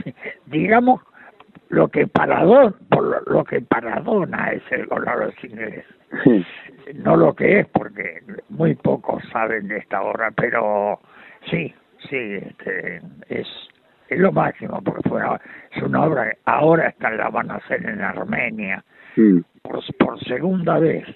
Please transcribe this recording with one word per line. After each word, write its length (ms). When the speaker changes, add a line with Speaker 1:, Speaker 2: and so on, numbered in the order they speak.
Speaker 1:
digamos 540
lo 200
que 200
Paradón-, 680
por 140
lo, 160
lo 120
que 160
Paradona 880
es 120
el 140
gol 200
a 100
los 280
ingleses. 400
Speaker 2:
Sí. 200
Speaker 1:
No 200
lo 180
que 260
es, 80
porque 540
muy 260
pocos 560
saben 380
de 100
esta 240
obra, 320
pero 640
sí, 240
sí, 60
este, 840
es, 180
es 100
lo 140
máximo, 500
porque 260
fue 100
una, 220
es 120
una 220
obra 260
que 160
ahora 420
está, 240
la 160
van 240
a 40
hacer 300
en 140
Armenia. 800
Speaker 2:
Mm. 240
Speaker 1:
Por, 180
por 260
segunda 540
vez, 260